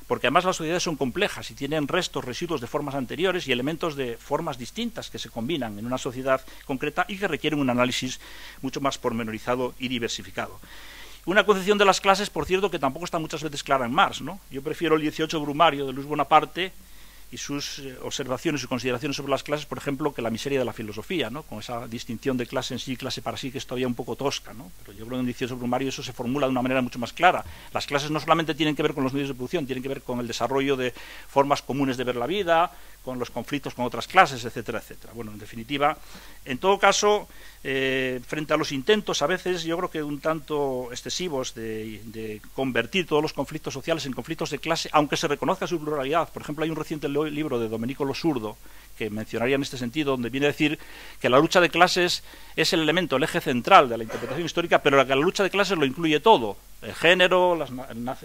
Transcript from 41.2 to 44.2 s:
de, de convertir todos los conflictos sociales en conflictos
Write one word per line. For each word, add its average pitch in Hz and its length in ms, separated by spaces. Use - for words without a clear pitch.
de, 110 520
de 110 360
convertir 135 500
todos 151 160
los 156 100
conflictos 147 440
sociales 143 320
en 127 60
conflictos 151 360